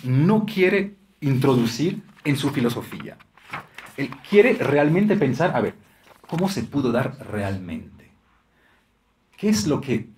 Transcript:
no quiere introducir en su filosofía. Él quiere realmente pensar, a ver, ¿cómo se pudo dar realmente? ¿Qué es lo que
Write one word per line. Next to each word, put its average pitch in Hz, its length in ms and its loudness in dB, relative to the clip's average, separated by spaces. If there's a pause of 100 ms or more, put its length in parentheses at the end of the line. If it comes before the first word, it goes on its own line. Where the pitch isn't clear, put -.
no 170 420 2
quiere 196 500 0 (240)
introducir 135 840 0 (220)
en 143 140 0
su - 120 -2
filosofía. - 680 -4 (800)
Él 135 120 -6 (200)
quiere 208 240 6
realmente 151 640 2
pensar, 156 360 0
a 127 60 -2
ver, 101 160 -2 (500)
¿cómo 175 220 -2
se 123 160 -4
pudo 123 300 -2
dar 127 240 -2 (120)
realmente? 95 840 -8 (1200)
¿Qué 208 140 -2
es 208 180 0
lo 139 140 0
que 123 180 -2 (180)